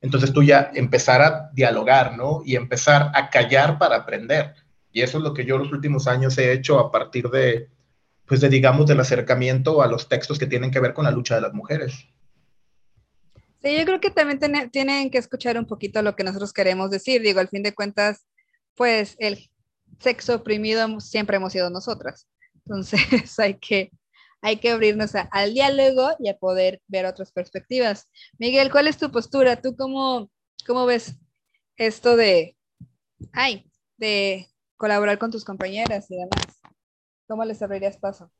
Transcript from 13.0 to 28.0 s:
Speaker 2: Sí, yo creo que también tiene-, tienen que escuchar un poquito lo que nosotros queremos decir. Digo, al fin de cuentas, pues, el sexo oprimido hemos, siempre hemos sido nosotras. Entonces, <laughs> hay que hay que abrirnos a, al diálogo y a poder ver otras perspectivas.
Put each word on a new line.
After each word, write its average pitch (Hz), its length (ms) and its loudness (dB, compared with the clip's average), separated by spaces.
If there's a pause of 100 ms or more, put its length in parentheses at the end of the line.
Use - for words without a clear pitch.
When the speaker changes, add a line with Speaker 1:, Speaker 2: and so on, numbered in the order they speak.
Speaker 2:
Sí, 285 160 0
yo 320 60 0
creo 370 160 0
que 403 100 0
también 285 300 0
tiene-, 285 300 -2
tienen 277 400 -2
que 254 80 0
escuchar 240 380 -6
un 202 100 -6
poquito 208 360 -6
lo 208 140 -2
que 196 80 -4
nosotros 196 280 -8
queremos 190 380 -2
decir. 226 320 -2
Digo, 202 160 2
al 190 100 0
fin 202 140 -6
de 208 120 -4
cuentas, 202 520 -4 (480)
pues, 226 460 0
el 208 280 -6 (520)
sexo 247 360 -2
oprimido 220 460 -2
hemos, 220 260 -6
siempre 208 280 -2
hemos 190 160 -4
sido 180 180 -4
nosotras. 180 560 -12 (400)
Entonces, 196 320 -4
<laughs> - 400 0
hay 202 160 0
que 196 380 -4 (500)
hay 214 160 -2
que 233 140 0
abrirnos 214 420 0
a, 196 80 -2
al 202 320 -2
diálogo 269 560 2 (100)
y 233 80 -4
a 196 100 -6
poder 185 500 -2
ver 190 180 -4
otras 190 260 -10
perspectivas. 202 800 -4 (280)